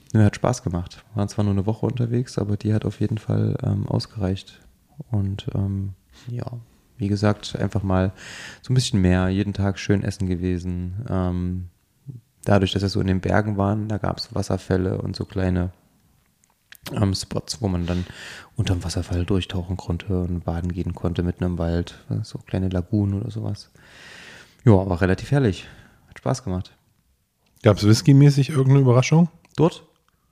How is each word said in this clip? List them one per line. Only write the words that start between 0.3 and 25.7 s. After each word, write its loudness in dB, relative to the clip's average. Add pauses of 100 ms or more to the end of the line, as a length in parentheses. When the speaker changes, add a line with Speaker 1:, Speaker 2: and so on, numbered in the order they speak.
Speaker 1:
Spaß -2
gemacht. -6 (120)
Waren -2
zwar -4
nur 2
eine 0
Woche -2
unterwegs, -2
aber -2
die -2
hat -2
auf -6
jeden -2
Fall, -2
ähm, -2
ausgereicht. -4 (500)
Und, -4
ähm, -4 (340)
ja, -8 (540)
wie -2
gesagt, 0
einfach -2
mal 2 (480)
so -6
ein 2
bisschen 2
mehr, 4
jeden 0
Tag -2
schön 0
essen -4
gewesen. -4
Ähm, -2 (800)
dadurch, 4
dass 0
wir 0
so -2
in 2
den 2
Bergen 0
waren, 0
da -4
gab's -6
Wasserfälle -2
und -6
so -6
kleine, -2 (1200)
ähm, 2
Spots, -8
wo 0
man 0
dann -2 (500)
unterm -2
Wasserfall -4
durchtauchen -2
konnte -4
und -4
baden -4
gehen -4
konnte, -4
mitten -2
im -2
Wald, -2 (260)
so -12
kleine -4
Lagunen 0
oder -8
sowas. -8 (920)
Ja, 10
war 4
relativ 2
herrlich. 2 (440)